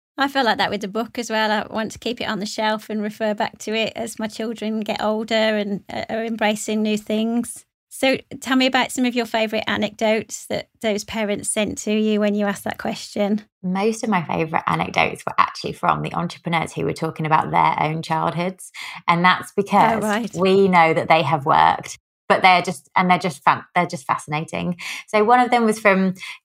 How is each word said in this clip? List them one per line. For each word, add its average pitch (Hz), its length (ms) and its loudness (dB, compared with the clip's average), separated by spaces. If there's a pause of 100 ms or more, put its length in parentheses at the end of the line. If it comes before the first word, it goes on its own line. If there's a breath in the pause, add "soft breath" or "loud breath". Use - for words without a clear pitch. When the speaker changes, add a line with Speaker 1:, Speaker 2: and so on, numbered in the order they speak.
(160)
Speaker 1:
I 277 120 0
feel 269 160 0
like 214 140 2
that 196 120 0
with 202 120 -6
the 208 60 -8
book 220 300 -6
as 233 120 -6
well. 220 200 0
I 208 220 -2
want 214 200 -4
to - 60 -16
keep 240 220 -6
it - 80 -6
on - 100 -4
the 208 80 -6
shelf 214 440 -4
and 214 120 -4
refer 214 320 -4
back - 240 -6
to 214 160 -6
it 220 220 -2
as 226 240 -8
my 220 80 -4
children 220 520 -6
get 208 220 -4
older 220 320 -2
and, 214 480 0 (100)
uh, 214 180 -6
are 226 140 -4
embracing 214 580 0
new 214 160 0
things. 226 680 -4 (260)
So - 280 0 (220)
tell 262 160 -2
me 262 100 4
about 254 260 0
some 254 140 -2
of 240 80 -2
your 233 120 -2
favourite 220 400 -2
anecdotes 214 840 -2
that - 200 -6 (140)
those 208 220 -2
parents 208 460 -4
sent 208 280 -2
to 214 140 -2
you 214 280 2
when 208 140 2
you 208 120 0
asked 202 180 -4
that - 140 -6
question. 208 640 -4 (200)
Speaker 2:
Most 196 420 -2
of 220 60 -2
my 180 120 2
favourite 160 440 -2
anecdotes - 580 0
were - 140 -6
actually - 340 0
from 156 300 0
the 151 120 -6
entrepreneurs 170 580 -4
who 160 120 -4
were 160 80 -2
talking 156 320 -4
about 151 260 2
their 160 300 4
own 156 220 -2
childhoods. 170 720 -4 (340 loud breath)
And 175 180 2
that's - 280 2
because 202 520 2
Speaker 1:
Oh, - 20 0
right. 214 280 -2
Speaker 2:
we 190 340 4
know 165 260 6
that 139 140 -2
they 160 140 4
have 139 240 0
worked, - 520 4 (300)
but 190 140 4
they're 185 200 6
just, - 320 -6
and 185 160 2
they're 180 80 6
just 180 240 -4
fan-, 147 220 2 (100)
they're 175 120 2
just - 200 -10
fascinating. 165 720 -4 (320 loud breath)
So 214 160 2
one 247 160 6
of 240 100 2
them 240 140 4
was 214 160 0
from 190 320 4 (320 loud breath)